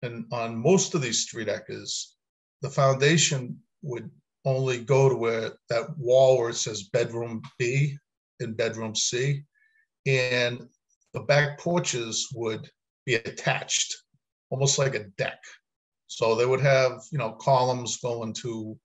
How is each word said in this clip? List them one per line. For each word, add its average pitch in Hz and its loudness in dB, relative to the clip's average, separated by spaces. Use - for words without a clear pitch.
And 117 -10
on 117 -4
most 156 4
of - -2
these 117 -2
three 117 -10
deckers, 104 -8
the 143 -6
foundation 139 2
would 117 -10
only 131 0
go 135 4
to 127 0
where 113 -2
that 117 -2
wall 131 6
where 117 0
it 117 -6
says 104 -6
bedroom 117 -2
B 139 0
and 113 -8
bedroom 110 -4
C, 139 -2
and 123 0
the 117 -8
back 143 2
porches 123 -2
would 113 -6
be 127 0
attached, - -4
almost 135 2
like 135 0
a 104 -8
deck. - -6
So 113 0
they 120 2
would 127 2
have, 131 4
you 156 -6
know, 113 -4
columns 127 2
going 117 -6
to 110 -8